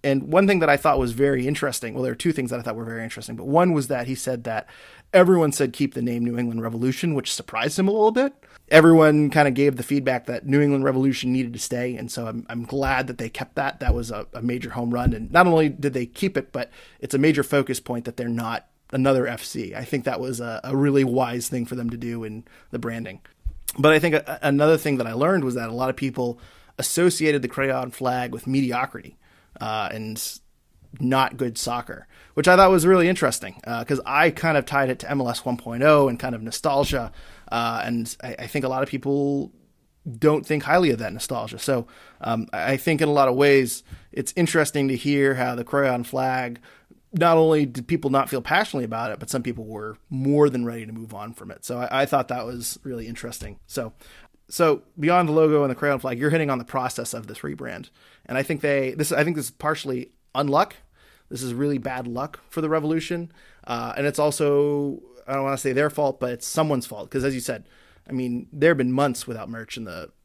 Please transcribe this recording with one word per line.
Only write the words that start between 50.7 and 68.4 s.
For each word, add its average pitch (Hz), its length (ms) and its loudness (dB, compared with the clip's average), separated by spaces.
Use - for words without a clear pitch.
to 110 80 -14
move 113 200 -14
on 104 200 -10
from - 180 -16
it. - 140 -16
So 120 140 -8
I, 131 240 0
I - 20 4
thought 135 240 0
that 123 160 -6
was 120 380 -10
really 117 240 -10
interesting. 113 600 -14
So, 113 260 -8
so 160 360 2
beyond 170 280 4
the 151 60 0
logo 156 300 4
and 135 80 0
the 123 40 -4
crayon 143 240 0
flag, 123 200 -6
you're 147 100 0
hitting 156 200 2
on 131 80 0
the 120 80 -8
process 123 480 -6
of 110 140 -12
this - 120 -16
rebrand. 123 500 -10
And 127 120 -6
I 135 60 -2
think 143 180 -4
they, 139 300 0
this, 151 200 -4
I 147 120 2
think 165 120 0
this 139 100 -6
is - 60 -10
partially 143 600 -6
unluck. 143 400 2
This 123 120 -10
is 123 140 -6
really 139 240 -2
bad 127 260 -8
luck 123 340 -8
for 160 120 -2
the 156 80 4
Revolution. 160 600 0
Uh, 120 320 -6
and 139 80 0
it's 147 140 0
also, 143 840 2
I 131 80 -6
don't 139 100 -2
wanna 135 140 -2
say 131 160 -2
their 147 160 2
fault, 147 300 -2
but 123 120 -4
it's 120 140 -10
someone's 151 400 0
fault. 104 240 -12
'Cause 131 140 -4
as 139 100 0
you 127 60 -6
said, - 240 -8
I - 40 -12
mean, 127 420 -4